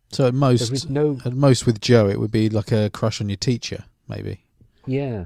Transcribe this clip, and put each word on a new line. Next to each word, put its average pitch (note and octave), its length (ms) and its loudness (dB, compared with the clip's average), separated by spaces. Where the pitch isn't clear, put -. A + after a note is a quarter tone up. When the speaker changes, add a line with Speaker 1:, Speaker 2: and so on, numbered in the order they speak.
Speaker 1:
So C#3 180 0
at B2 60 2
most, B2+ 340 2
Speaker 2:
There B2 80 -6
is C3 140 -6
no C#3+ 360 -2
Speaker 1:
at B2 80 -4
most C3+ 320 4
with A2 160 0
Jo, A#2 260 6
it G2 120 0
would A2 120 -4
be A2 180 2
like G#2+ 220 -2
a G#2+ 200 2
crush - 280 -4
on G#2 80 -4
your G2 80 -4
teacher, - 480 -4
maybe. G2+ 380 -10
Speaker 2:
Yeah, C3 380 -6